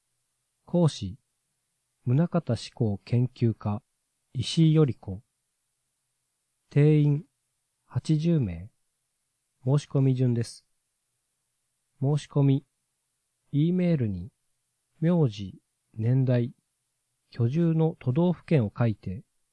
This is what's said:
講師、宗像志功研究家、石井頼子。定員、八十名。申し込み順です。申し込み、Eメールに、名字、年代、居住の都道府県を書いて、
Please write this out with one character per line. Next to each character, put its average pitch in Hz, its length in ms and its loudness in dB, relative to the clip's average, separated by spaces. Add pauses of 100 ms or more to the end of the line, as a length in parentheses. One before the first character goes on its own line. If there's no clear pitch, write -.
(680)
講 175 220 2
師、 98 280 -8 (880)
宗 139 220 0
像 156 300 -4
志 - 180 -12
功 104 300 -2
研 123 280 -2
究 117 220 -2
家、 104 260 -6 (520)
石 156 400 0
井 - 20 2
頼 151 240 2
子。 95 240 -14 (1500)
定 151 300 4
員、 147 240 0 (600)
八 156 320 -2
十 160 220 0
名。 90 280 -6 (960)
申 139 140 0
し - 80 -8
込 143 140 -2
み 135 160 2
順 123 180 0
で 117 80 -2
す。 - 240 -14 (1300)
申 143 180 0
し - 80 -12
込 143 160 -2
み、 139 240 2 (840)
E 151 180 0
メ 180 240 0
ー - 20 0
ル 120 120 -2
に、 92 240 -10 (680)
名 160 280 2
字、 101 320 -12 (360)
年 123 280 0
代、 123 280 0 (800)
居 117 180 -2
住 165 260 0
の 160 260 0
都 123 120 -4
道 170 200 2
府 - 120 -8
県 135 200 2
を 101 120 -6
書 120 120 0
い 104 80 -4
て、 - 260 -12 (300)